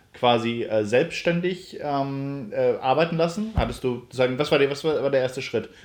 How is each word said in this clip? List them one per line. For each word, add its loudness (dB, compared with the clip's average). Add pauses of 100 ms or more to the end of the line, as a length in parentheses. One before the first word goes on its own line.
(120)
quasi, 2
äh, 0
selbstständig, 0
ähm, -4
äh, 2
arbeiten 2
lassen? 0
Hattest 0
du, -2
sagen, 2
was 0
war 6
der, 4
was -6
war, 0
war 0
der 2
erste -4
Schritt? -4 (160)